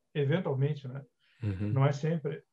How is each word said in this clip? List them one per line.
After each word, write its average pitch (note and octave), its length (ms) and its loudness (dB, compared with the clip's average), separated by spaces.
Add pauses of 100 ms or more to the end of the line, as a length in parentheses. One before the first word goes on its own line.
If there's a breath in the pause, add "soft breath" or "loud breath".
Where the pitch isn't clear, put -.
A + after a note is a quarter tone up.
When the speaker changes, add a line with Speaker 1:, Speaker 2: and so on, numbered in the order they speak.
(140)
Speaker 1:
eventualmente, D3 720 0
né? C3 160 -10 (400)
Speaker 2:
Uhum. G2+ 280 -2
Speaker 1:
Não C3+ 160 4
é C#3+ 80 4
sempre. D#3 600 -2